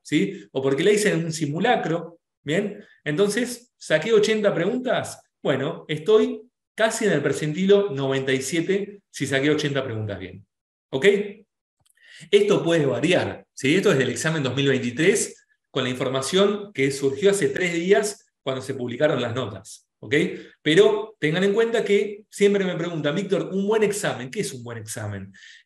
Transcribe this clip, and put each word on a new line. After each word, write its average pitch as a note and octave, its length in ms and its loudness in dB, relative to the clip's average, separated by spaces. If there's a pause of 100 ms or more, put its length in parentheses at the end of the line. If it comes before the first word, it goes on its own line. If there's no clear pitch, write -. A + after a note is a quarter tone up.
¿sí? F#3 500 -2
O C3+ 100 -4
porque C3+ 200 0
la G#3 100 4
hice G3+ 180 2
en E3 160 0
un D#3+ 60 -6
simulacro, E3+ 880 -2 (220)
¿bien? F#3+ 400 -4 (220)
Entonces, G#3 720 -2
saqué E3 380 0
ochenta G#3+ 400 2
preguntas, F#3+ 680 -2 (200)
bueno, D3 460 -2
estoy A3 520 2 (340)
casi A3+ 300 0
en G3 80 4
el D3 100 0
percentilo D#3+ 680 2
noventa C3+ 420 -2
y C3 80 0
siete F#3+ 680 -4
si - 160 -6
saqué C#3 240 0
ochenta C#3+ 340 0
preguntas G#2+ 340 -6
bien, F#2 280 -14 (440)
¿ok? C#3 160 0 (1200)
Esto G3+ 340 4
puede E3 220 2
variar, A#2+ 680 0
¿sí? C3+ 220 0
Esto F#3+ 180 2
es C#3+ 60 2
del B2 100 2
examen D#3+ 340 -2
dos B2 140 -2
mil C#3 120 0
veintitrés, B2+ 760 0 (260)
con C3 140 -2
la B2 60 -2
información C3+ 840 0
que C#3 180 0
surgió C#3 400 2
hace F#3+ 200 2
tres F3 240 -2
días G3 580 0 (100)
cuando C3 200 -4
se C3+ 100 -8
publicaron B2 480 0
las A#2 140 -4
notas, A2+ 520 -10 (140)
¿ok? G#2+ 140 -6 (480)
Pero F#3 560 4
tengan E3 260 0
en G3+ 80 2
cuenta A3+ 320 0
que G#3 460 0
siempre G3+ 340 2
me F3+ 100 -2
preguntan, D#3+ 400 -2
"Víctor, F3+ 380 -2
un G3 140 -2
buen G#3+ 160 2
examen, C#3 480 -2
¿qué G#3+ 100 -8
es E3+ 140 -4
un A#2+ 100 -12
buen A#2 140 -10
examen?". G2+ 540 -10 (320)